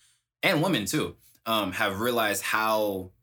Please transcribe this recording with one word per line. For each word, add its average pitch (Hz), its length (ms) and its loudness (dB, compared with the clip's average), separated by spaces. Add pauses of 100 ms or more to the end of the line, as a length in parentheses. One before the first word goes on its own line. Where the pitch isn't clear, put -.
(420)
and 170 200 2
women 156 220 0
too, 98 320 -2 (300)
um, 104 260 0
have 101 280 -2
realized 113 420 0
how 107 680 0 (100)